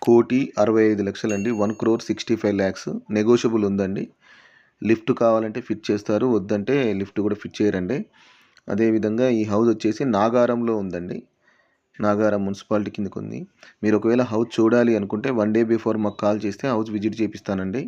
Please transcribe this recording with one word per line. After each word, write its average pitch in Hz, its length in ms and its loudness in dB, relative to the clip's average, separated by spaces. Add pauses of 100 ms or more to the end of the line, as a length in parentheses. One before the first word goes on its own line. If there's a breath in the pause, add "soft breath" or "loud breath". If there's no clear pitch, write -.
కోటి 120 380 4 (180)
అరవై 110 260 4
ఐదు 107 200 2
లక్షలు 101 300 -4
అండి, 101 180 -2
వన్ 107 240 -2
క్రోర్ 113 280 0
సిక్స్టీ - 320 -4
ఫైవ్ 104 200 0
ల్యాక్స్. 95 340 -2 (220)
నెగోషియబుల్ 113 540 2
ఉందండి, 98 380 -2 (760 soft breath)
లిఫ్ట్ 113 320 0
కావాలంటే 110 480 0
ఫిట్ 104 220 -8
చేస్తారు, 107 460 0
వద్దంటే 104 460 0 (180)
లిఫ్ట్ 98 260 -6
కూడా 101 200 -2
ఫిట్ - 180 -12
చేయరండి. 101 400 0 (680 soft breath)
అదేవిధంగా 110 640 2
ఈ 110 140 0
హౌస్ 104 240 2
వచ్చేసి 110 380 0
నాగారంలో 117 680 2
ఉందండి, 90 400 -8 (840)
నాగారం 104 440 2
మున్సిపాలిటీ 101 480 -4
కిందకు 98 280 -8
ఉంది. 107 200 -10 (400 loud breath)
మీరు 107 180 2
ఒకవేళ 113 260 2
హౌస్ 113 280 -2
చూడాలి 117 440 4
అనుకుంటే 104 360 -4
one 110 200 0
day 113 120 2
before 110 340 0
మాకు 104 200 -4
కాల్ 107 220 0
చేస్తే 104 280 -6
హౌస్ 110 240 -2
విజిట్ 104 260 -4
చేపిస్తానండి. 101 720 -4